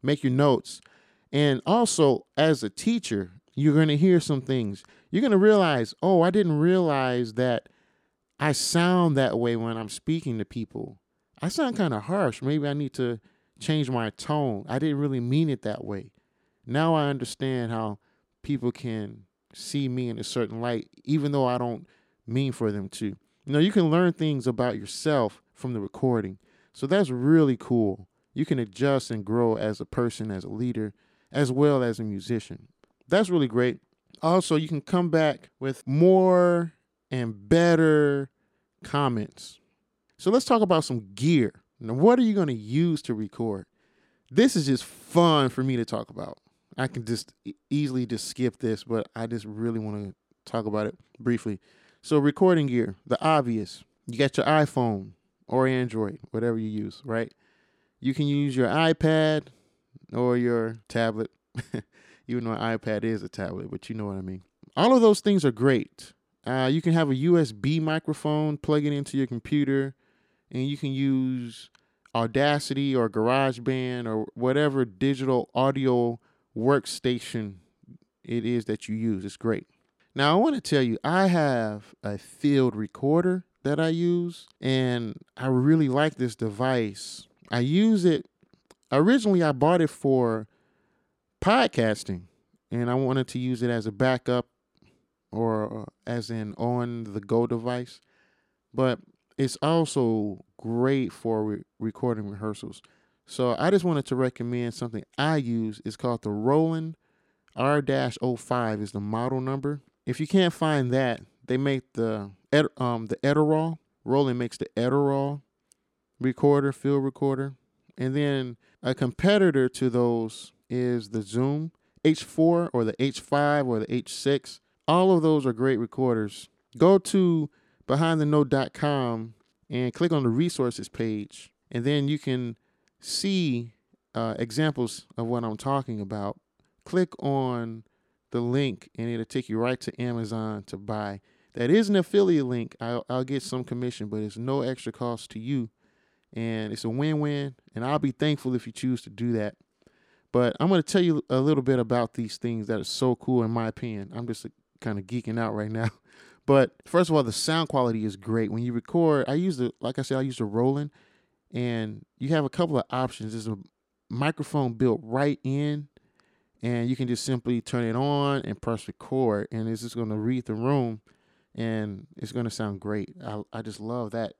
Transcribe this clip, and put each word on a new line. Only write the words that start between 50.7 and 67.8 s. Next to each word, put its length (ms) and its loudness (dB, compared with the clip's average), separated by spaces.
it 120 -8
briefly. 400 -2
So 160 2
recording 480 4
gear, 300 -2
the 160 -2
obvious. 640 0
You 120 -10
got 180 2
your 100 2
iPhone 640 2
or 200 2
Android, 520 -2
whatever 280 -2
you 100 -4
use, 360 -8
right? 280 -4
You 140 -2
can 120 0
use 300 0
your 120 2
iPad 800 2
or 240 2
your 420 0
tablet, 420 -2
<laughs> 720 -14
even 180 -4
though 80 -4
an 260 -2
iPad 260 -4
is 180 -2
a 60 -10
tablet, 420 -8
but 180 -12
you 60 -8
know 120 -6
what 100 -6
I 60 -10
mean. 200 -10
All 180 6
of 80 6
those 180 6
things 240 2
are 80 6
great. 640 0
Uh, 280 0
you 80 2
can 120 0
have 180 2
a 60 2
U 220 4
S 140 2
B 280 0